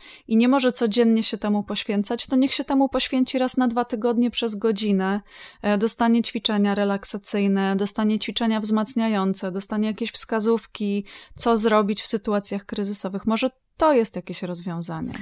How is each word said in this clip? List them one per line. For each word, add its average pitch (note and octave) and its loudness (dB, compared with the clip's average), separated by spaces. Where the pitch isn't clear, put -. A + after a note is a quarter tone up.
i A3 2
nie A#3+ 6
może B3+ 4
codziennie A3+ 2
się - -4
temu G#3 0
poświęcać, G#3 -4
to - -2
niech C4 2
się C4+ -4
temu C4+ 2
poświęci B3+ 0
raz B3+ 0
na B3+ 2
dwa A#3+ 0
tygodnie A#3+ 0
przez A3 -4
godzinę. G3+ 0
E, G#3 2
dostanie A3+ 2
ćwiczenia G#3 0
relaksacyjne, G3 0
dostanie G#3+ 0
ćwiczenia A3 -2
wzmacniające, G#3+ 0
dostanie G3+ -2
jakieś A3 -6
wskazówki, G#3 -2
co A#3 0
zrobić G#3+ 2
w - -2
sytuacjach G#3 -2
kryzysowych. G3 -6
Może A3+ 0
to D#4 4
jest A3+ 2
jakieś F3+ -8
rozwiązanie. E3+ -6